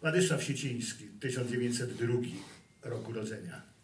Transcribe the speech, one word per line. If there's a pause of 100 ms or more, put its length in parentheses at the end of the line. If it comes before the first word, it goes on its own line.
Władysław
Sieciński, (160)
tysiąc
dziewięćset
drugi (480)
rok
urodzenia. (220)